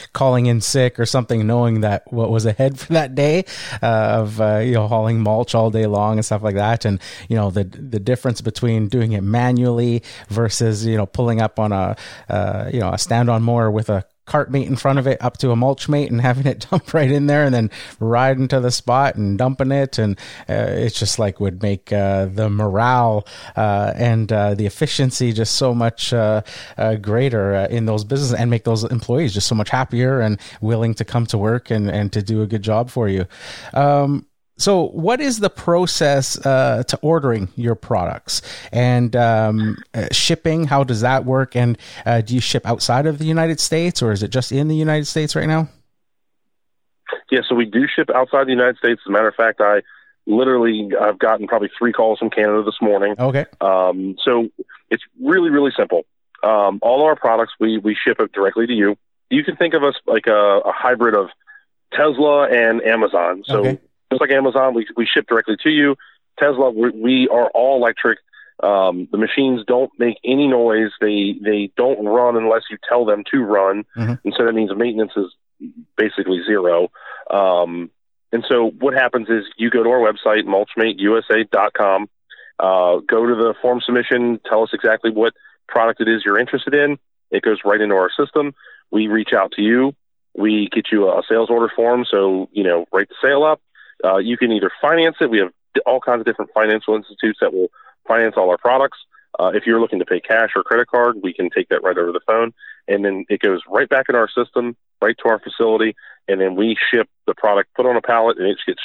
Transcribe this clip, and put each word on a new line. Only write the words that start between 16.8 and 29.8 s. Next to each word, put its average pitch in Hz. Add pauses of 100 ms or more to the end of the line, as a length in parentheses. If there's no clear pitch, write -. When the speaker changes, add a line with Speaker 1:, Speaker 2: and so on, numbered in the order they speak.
Speaker 1:
right 143
in 143
there 147
and 135
then 113 (300)
riding 127
to 135
the 123
spot 127
and 101
dumping 131
it. 139
And, 104 (320)
uh, -
it's 107
just, -
like, 104
would 95
make, 101
uh, 98
the 104
morale, 107 (280)
uh, 101
and, 113
uh, 104
the 104
efficiency 127
just 110
so 127
much, 117
uh, 107 (340)
uh, 110
greater, 107
uh, 98
in 113
those 107
businesses, 131
and 117
make 117
those 113
employees 123
just 98
so -
much 110
happier 127